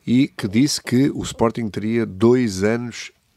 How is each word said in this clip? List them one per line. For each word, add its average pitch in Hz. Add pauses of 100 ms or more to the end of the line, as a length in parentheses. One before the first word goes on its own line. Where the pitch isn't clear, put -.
e 127
que -
disse 123
que 131
o -
Sporting 113
teria 110
dois 104
anos 117 (260)